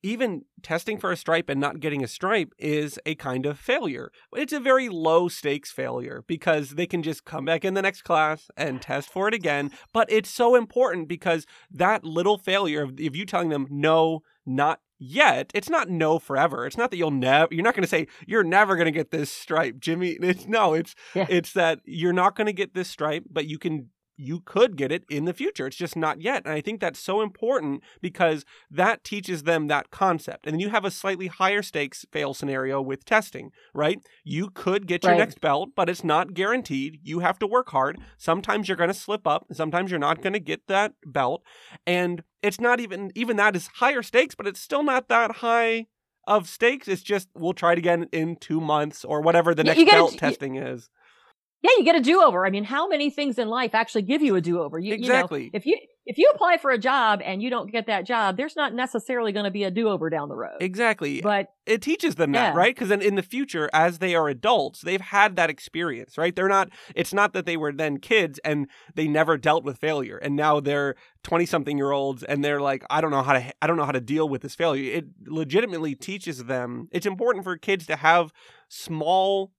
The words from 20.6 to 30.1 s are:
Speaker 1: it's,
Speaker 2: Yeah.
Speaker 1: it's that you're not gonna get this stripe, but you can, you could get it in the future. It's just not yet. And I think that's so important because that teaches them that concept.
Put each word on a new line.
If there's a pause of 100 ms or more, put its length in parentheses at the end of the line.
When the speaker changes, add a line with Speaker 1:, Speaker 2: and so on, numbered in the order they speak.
Speaker 1:
it's, (200)
Speaker 2:
Yeah.
Speaker 1:
it's
that
you're
not
gonna
get
this
stripe,
but
you
can, (280)
you
could
get
it
in
the
future.
It's
just
not
yet.
And
I
think
that's
so
important (180)
because (240)
that
teaches
them
that
concept.